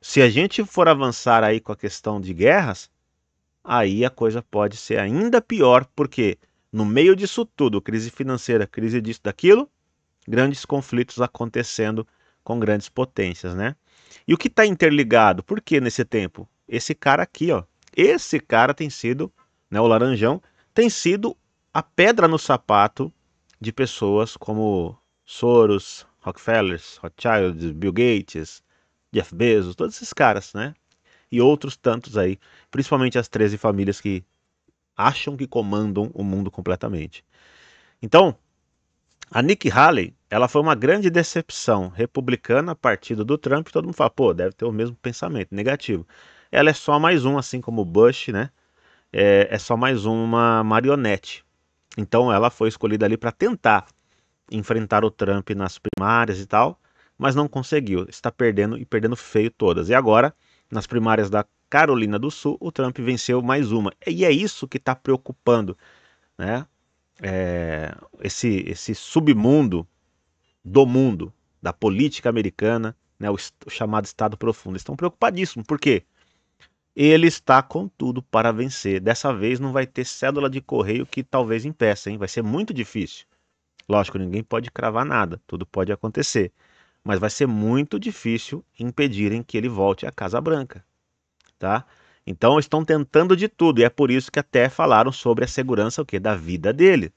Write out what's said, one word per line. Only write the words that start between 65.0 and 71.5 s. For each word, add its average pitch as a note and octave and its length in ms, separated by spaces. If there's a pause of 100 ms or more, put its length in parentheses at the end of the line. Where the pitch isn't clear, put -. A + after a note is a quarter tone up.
né? A2+ 300 (560)
É, F2 720 (280)
esse, G2 440
esse F2+ 280
submundo B2 920 (800)
do B2+ 220
mundo, A#2+ 460 (300)